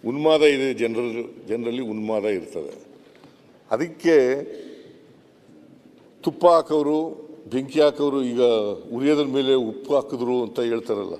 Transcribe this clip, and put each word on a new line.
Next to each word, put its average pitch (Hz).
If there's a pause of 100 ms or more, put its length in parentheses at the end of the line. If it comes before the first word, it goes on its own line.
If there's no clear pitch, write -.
ಉನ್ಮಾದ 151
ಇದೆ 139
ಜನರ-, 113
ಜನರಲ್ಲಿ 117
ಉನ್ಮಾದ 107
ಇರ್ತದೆ. 87 (840)
ಅದಕ್ಕೆ 139 (1800)
ತುಪ್ಪ 170
ಹಾಕೋರು, 156 (440)
ಬೆಂಕಿ 135
ಹಾಕೋರು, 143
ಈಗ 123 (520)
ಉರಿಯೋದ್ರ 147
ಮೇಲೆ 135
ಉಪ್ಪು 123
ಹಾಕಿದ್ರು 123
ಅಂತ 110
ಹೇಳ್ತಾರಲ್ಲ 113